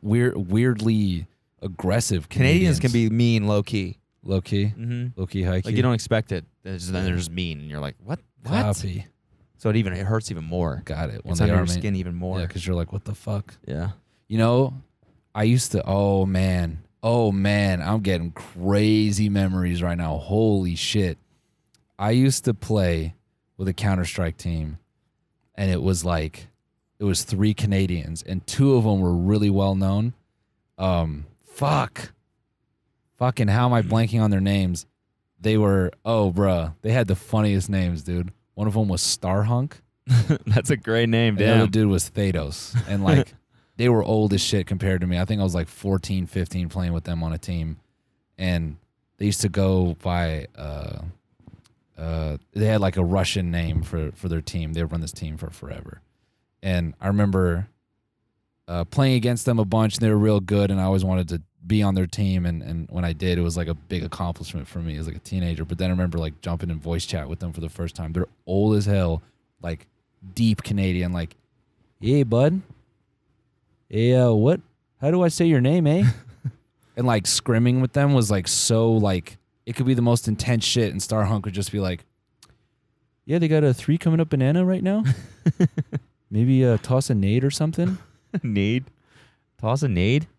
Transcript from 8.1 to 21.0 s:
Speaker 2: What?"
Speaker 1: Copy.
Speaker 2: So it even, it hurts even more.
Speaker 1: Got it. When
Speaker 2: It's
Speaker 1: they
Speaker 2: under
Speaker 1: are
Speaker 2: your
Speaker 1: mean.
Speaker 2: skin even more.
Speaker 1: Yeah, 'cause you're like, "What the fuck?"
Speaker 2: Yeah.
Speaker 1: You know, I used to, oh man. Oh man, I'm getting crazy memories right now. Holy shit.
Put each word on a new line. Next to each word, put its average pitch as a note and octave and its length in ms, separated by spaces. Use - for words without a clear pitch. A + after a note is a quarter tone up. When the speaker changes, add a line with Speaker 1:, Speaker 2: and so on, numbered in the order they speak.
Speaker 2:
What?" - 180
Speaker 1:
Copy. G2 300
Speaker 2:
So - 140
it G#2 60
even, G2+ 180
it F#2+ 120
hurts A2 240
even E2 140
more. E2 400
Speaker 1:
Got D2+ 260
it. - 140
When - 80
Speaker 2:
It's E2+ 80
Speaker 1:
they - 40
Speaker 2:
under F2 100
Speaker 1:
are F2 40
Speaker 2:
your F2+ 80
Speaker 1:
mean. F2 120
Speaker 2:
skin G2 180
even F2+ 180
more. F#2 240
Speaker 1:
Yeah, F2 80
'cause F2 180
you're F2+ 120
like, E2+ 160
"What G2+ 120
the G#2 100
fuck?" - 400
Speaker 2:
Yeah. D#2+ 240
Speaker 1:
You A2 100
know, B2 360
I G#2+ 100
used A#2+ 280
to, G2+ 140
oh G2 400
man. F2+ 520
Oh A#2 300
man, G2 500
I'm G#2 180
getting F2 300
crazy G#2 1000
memories F#2 540
right F2 160
now. D#2+ 180
Holy G2 580
shit. F#2 440